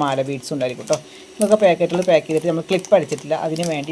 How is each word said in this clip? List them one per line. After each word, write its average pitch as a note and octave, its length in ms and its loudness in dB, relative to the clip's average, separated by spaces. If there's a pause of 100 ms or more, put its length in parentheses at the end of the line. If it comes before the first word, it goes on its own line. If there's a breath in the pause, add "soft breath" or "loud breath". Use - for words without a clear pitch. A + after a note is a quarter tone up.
മാല C3+ 260 0
ബീഡ്സും C#3 260 -6
ഉണ്ടായിരിക്കും B2+ 340 -4
ട്ടോ. B2 80 2 (380 loud breath)
ഇതൊക്കെ G#3+ 280 4
പാക്കറ്റിൽ F3 460 2
പാക്ക് D#3 180 4
ചെയ്തിട്ട് D#3+ 240 0
നമ്മൾ E3 180 -2
ക്ലിപ്പ് F#3 280 2
അടിച്ചിട്ടില്ല, D3 380 -2 (100)
അതിന് D#3+ 180 -2 (100)
വേണ്ടി D#3 180 -6